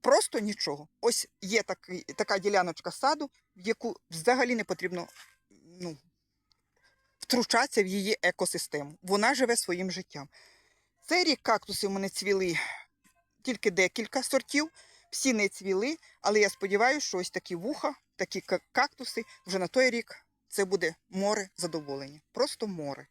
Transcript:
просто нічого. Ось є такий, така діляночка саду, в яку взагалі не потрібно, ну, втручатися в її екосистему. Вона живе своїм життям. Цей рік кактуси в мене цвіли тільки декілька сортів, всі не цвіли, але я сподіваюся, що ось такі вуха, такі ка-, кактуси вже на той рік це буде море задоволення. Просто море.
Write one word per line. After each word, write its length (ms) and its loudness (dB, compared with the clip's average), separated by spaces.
просто 380 4
нічого. 500 -4
Ось 280 0
є 220 0
такий, 400 -8
така 360 -2
діляночка 520 0
саду, 400 0
в 100 -10
яку 300 -2
взагалі 440 2
не 100 -2
потрібно, 420 -6
ну, 160 -8
втручатися 640 2
в 40 2
її 360 0
екосистему. 800 -2
Вона 320 4
живе 220 2
своїм 340 -2
життям. 380 -10
Цей 180 2
рік 180 0
кактуси 440 0
в 40 0
мене 180 -2
цвіли 500 0
тільки 280 -2
декілька 520 0
сортів, 480 0
всі 180 0
не 160 2
цвіли, 500 -2
але 200 4
я 80 6
сподіваюся, 580 0
що 120 -4
ось 120 -4
такі 240 -8
вуха, 400 -4
такі 240 -6
ка-, 200 -2
кактуси 500 -2
вже 120 -2
на 100 -2
той 220 4
рік 260 -6
це 160 0
буде 300 0
море 480 0
задоволення. 640 -6
Просто 340 -2
море. 440 -6